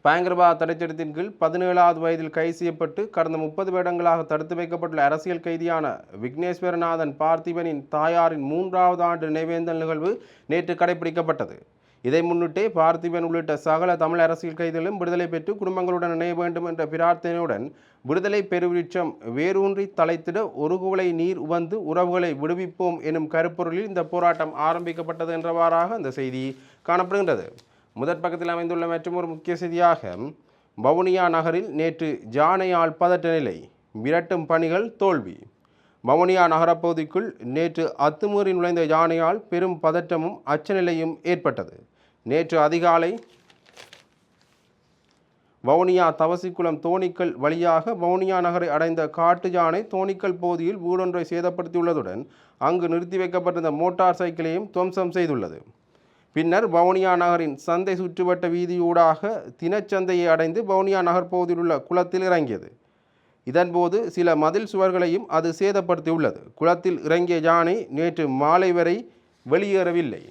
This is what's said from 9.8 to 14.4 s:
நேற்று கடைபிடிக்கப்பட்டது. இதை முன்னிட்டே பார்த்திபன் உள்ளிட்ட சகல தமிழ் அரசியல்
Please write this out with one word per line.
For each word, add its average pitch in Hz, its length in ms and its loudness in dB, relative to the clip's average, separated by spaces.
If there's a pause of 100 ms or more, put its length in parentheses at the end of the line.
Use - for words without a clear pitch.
நேற்று 170 280 -2
கடைபிடிக்கப்பட்டது. 165 880 -2 (420)
இதை 147 200 2
முன்னிட்டே 170 460 0
பார்த்திபன் 170 540 0
உள்ளிட்ட 165 340 -2
சகல 165 400 0
தமிழ் 165 220 0
அரசியல் 165 360 0